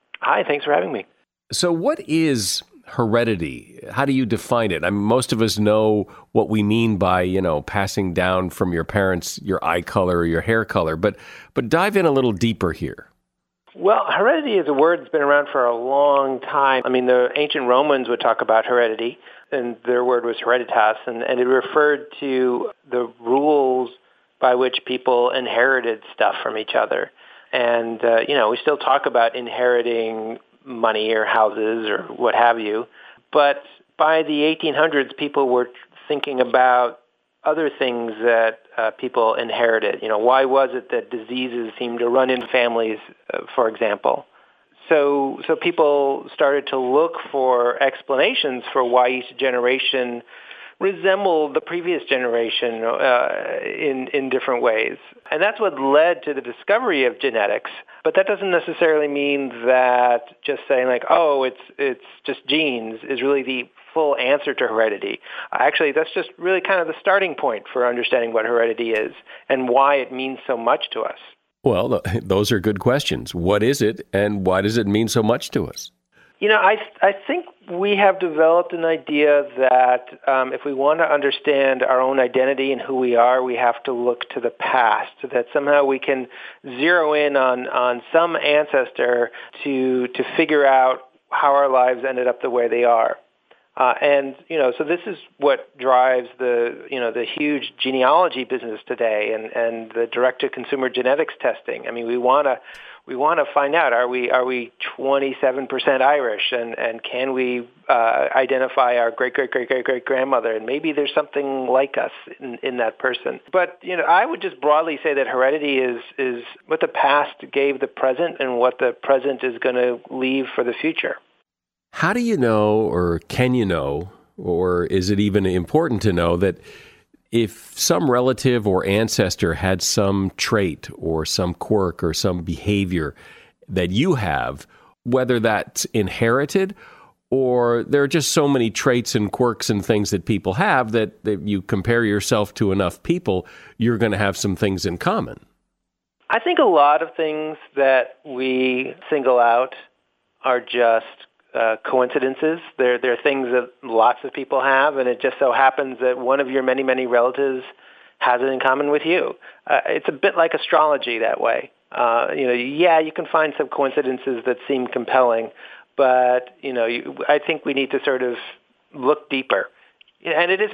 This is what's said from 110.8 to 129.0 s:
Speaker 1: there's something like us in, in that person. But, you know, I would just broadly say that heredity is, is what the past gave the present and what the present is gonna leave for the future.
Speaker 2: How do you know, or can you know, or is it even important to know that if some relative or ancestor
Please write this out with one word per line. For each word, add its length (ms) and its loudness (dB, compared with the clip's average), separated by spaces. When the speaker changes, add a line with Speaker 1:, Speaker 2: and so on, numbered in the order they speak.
Speaker 1:
there's 200 -2
something 540 -2
like 320 0
us 140 -4
in, 240 -12
in 140 -4
that 240 -4
person. 400 -4
But, 320 -2
you 140 -6
know, 80 -2
I 200 4
would 160 -6
just 200 -10
broadly 420 2
say 120 0
that 120 0
heredity 520 0
is, 220 -2
is 280 -4
what 120 -2
the 60 0
past 480 0
gave 280 0
the 80 -2
present 500 -2
and 180 -2
what 220 0
the 140 0
present 400 0
is 160 -4
gonna 400 0
leave 320 -2
for 80 -2
the 180 -2
future. 360 -4
Speaker 2:
How 200 -2
do 60 -2
you 180 0
know, 440 4
or 480 0
can 260 0
you 100 2
know, 460 -2
or 500 0
is 240 0
it 100 2
even 260 2
important 560 0
to 100 2
know 260 2
that 200 0
if 480 -4
some 320 0
relative 560 2
or 180 2
ancestor 680 0